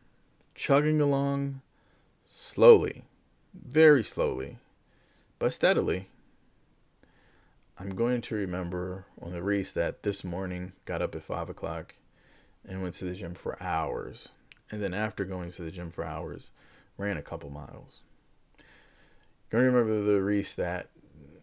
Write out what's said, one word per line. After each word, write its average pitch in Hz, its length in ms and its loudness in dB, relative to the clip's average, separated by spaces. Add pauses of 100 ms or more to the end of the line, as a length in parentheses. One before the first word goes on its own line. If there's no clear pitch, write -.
(540)
chugging 151 460 2
along 139 640 0 (640)
slowly, - 800 6 (500)
very 147 500 6
slowly, 71 540 -4 (800)
but 123 160 0
steadily, 95 540 0 (1700)
I'm 95 160 -8
going 120 280 0
to - 120 -6
remember 90 720 -4 (160)
on 90 100 -8
the 85 100 -6
race 101 300 0
that 82 300 -2
this 101 200 -2
morning 90 500 -6 (120)
got 85 160 -4
up 85 140 -2
at 80 80 -8
five 87 260 -6
o'clock 82 460 -8 (720)
and 95 160 -8
went 90 140 -6
to 95 100 -8
the 90 80 -4
gym 87 200 -10
for - 280 -8
hours. 78 640 -4 (420)
And 107 120 -6
then 92 120 -2
after 104 320 -2
going 90 260 -6
to 87 100 -12
the 82 80 -6
gym 87 200 -10
for 85 140 -8
hours, 82 460 -8 (460)
ran 98 220 -4
a 73 40 -8
couple 78 280 -10
miles. 71 500 -16 (1500)
Gonna 120 140 4
remember 113 380 4
the 101 200 4
Reese 101 320 2
that 90 340 -4 (540)